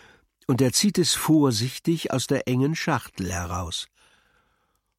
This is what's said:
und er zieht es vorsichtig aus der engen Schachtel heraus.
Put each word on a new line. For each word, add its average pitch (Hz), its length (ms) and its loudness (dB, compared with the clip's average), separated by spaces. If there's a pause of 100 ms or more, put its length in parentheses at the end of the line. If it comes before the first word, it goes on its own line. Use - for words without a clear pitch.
(460)
und 127 140 2
er 127 120 4
zieht - 260 0
es - 160 2
vorsichtig 143 1000 0
aus 127 140 -2
der - 220 -2
engen 131 260 2
Schachtel 110 580 -4
heraus. 87 560 -6 (1120)